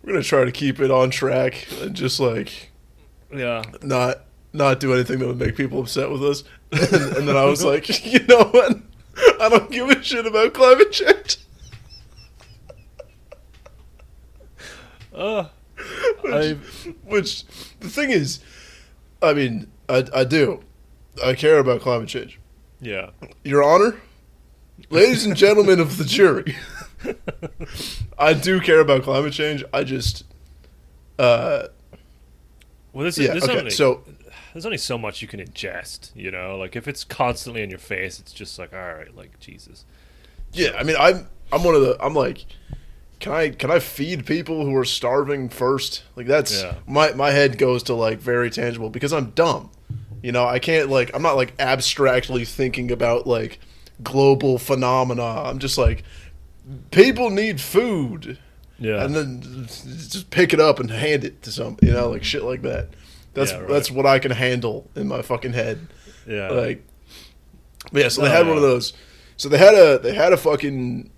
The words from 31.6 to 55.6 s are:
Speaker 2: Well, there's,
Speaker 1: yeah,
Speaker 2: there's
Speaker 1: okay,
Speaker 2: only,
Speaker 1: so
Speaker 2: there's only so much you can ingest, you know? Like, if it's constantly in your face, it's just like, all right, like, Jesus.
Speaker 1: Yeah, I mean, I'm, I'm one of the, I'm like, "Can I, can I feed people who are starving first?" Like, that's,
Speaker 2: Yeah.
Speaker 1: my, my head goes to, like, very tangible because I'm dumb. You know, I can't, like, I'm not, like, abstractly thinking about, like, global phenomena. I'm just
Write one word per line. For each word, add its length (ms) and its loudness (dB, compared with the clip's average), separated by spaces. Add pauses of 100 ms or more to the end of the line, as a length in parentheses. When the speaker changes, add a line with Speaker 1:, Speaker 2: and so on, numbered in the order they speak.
Speaker 2:
Well, 100 -8
there's, 160 -4
Speaker 1:
yeah, 100 2
Speaker 2:
there's 160 -2
Speaker 1:
okay, 140 0
Speaker 2:
only, 120 -6
Speaker 1:
so 320 0 (500)
Speaker 2:
there's 140 -14
only 120 -6
so 200 -8
much 240 -10
you 60 -14
can 120 -16
ingest, 760 -14
you 160 -10
know? 260 -10
Like, 160 -10
if 140 -10
it's 160 -12
constantly 580 -6
in 80 -10
your 80 -14
face, 400 -10
it's 140 -20
just 260 -18
like, 140 -16
all 80 -14
right, 360 -16
like, 220 -20
Jesus. 460 -20 (680)
Speaker 1:
Yeah, 240 -2
I 60 -6
mean, 160 -2
I'm, 300 4 (240)
I'm 100 0
one 120 4
of 80 6
the, 180 2
I'm 140 -4
like, 300 -4 (760)
"Can 140 -10
I, 180 -2
can 220 -6
I 80 4
feed 460 -8
people 380 -6
who 120 -2
are 80 2
starving 640 -2
first?" 560 -4 (100)
Like, 140 -12
that's, 340 0
Speaker 2:
Yeah. 120 -8 (120)
Speaker 1:
my, 280 2
my 160 0
head 280 4
goes 260 2
to, 100 -2
like, 240 -2
very 320 -2
tangible 400 -6
because 220 -4
I'm 180 -4
dumb. 400 0 (520)
You 100 -8
know, 140 2
I 140 -2
can't, 280 0
like, 260 0
I'm 80 -4
not, 140 2
like, 220 -2
abstractly 840 0
thinking 480 -6
about, 340 -2
like, 320 -4 (460)
global 540 2
phenomena. 640 0
I'm 340 -6
just 180 -4